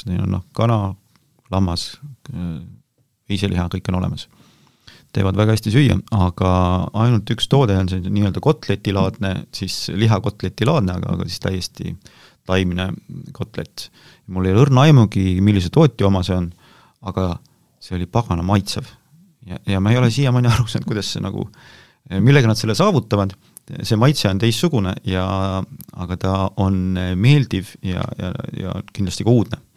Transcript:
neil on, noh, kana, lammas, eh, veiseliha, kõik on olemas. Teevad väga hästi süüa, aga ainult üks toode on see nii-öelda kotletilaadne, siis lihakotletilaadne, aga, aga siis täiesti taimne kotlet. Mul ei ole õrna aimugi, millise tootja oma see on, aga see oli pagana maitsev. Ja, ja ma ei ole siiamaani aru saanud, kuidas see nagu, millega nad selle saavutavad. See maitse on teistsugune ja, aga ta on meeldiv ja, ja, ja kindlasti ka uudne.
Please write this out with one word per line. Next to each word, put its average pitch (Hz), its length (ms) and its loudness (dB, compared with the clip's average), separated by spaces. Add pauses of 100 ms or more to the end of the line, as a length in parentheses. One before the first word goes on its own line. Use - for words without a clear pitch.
neil 90 180 -4
on, 95 140 0
noh, 90 160 -4
kana, 107 420 0 (560)
lammas, 92 460 -2 (320)
eh, 85 320 -8 (720)
veiseliha, 92 400 0
kõik 92 200 -6
on 92 80 0
olemas. 92 300 -4 (840)
Teevad 98 240 0
väga 107 200 2
hästi - 180 -2
süüa, 123 220 4 (140)
aga 92 420 2 (420)
ainult 113 380 0
üks - 180 -4
toode 135 300 4
on 92 100 0
see 92 140 -4
nii-öelda 98 400 0
kotletilaadne, 98 880 -2 (200)
siis - 380 -8
lihakotletilaadne, 92 1040 0
aga, 90 220 -4
aga 90 100 -4
siis 85 140 -10
täiesti 92 560 -8 (500)
taimne 92 460 -2 (420)
kotlet. - 540 -12 (400)
Mul 92 180 -2
ei 92 80 2
ole 123 140 6
õrna 135 180 6
aimugi, 98 560 4
millise 98 300 2
tootja 147 340 4
oma 98 160 2
see 90 140 -2
on, 87 160 -2 (500)
aga 92 300 -4 (520)
see - 140 -10
oli 87 80 -6
pagana 90 380 -2
maitsev. 98 420 -2 (640)
Ja, 90 180 -12
ja 98 140 0
ma 98 120 2
ei 123 60 4
ole 123 140 4
siiamaani 123 400 2
aru 110 160 2
saanud, - 180 -6
kuidas 107 300 -4
see 101 80 -6
nagu, 101 240 -6 (600)
millega 117 380 4
nad 107 100 2
selle 110 180 -2
saavutavad. 107 580 2 (480)
See 110 160 0
maitse 127 320 2
on 95 80 0
teistsugune 110 540 0 (140)
ja, 92 180 -2 (680)
aga 90 240 -8
ta 95 160 0 (240)
on 95 180 2 (420)
meeldiv 117 640 2
ja, 90 240 -4 (160)
ja, 92 80 -6 (240)
ja 92 220 -8 (200)
kindlasti 95 320 -6
ka 110 60 4
uudne. 120 260 2 (200)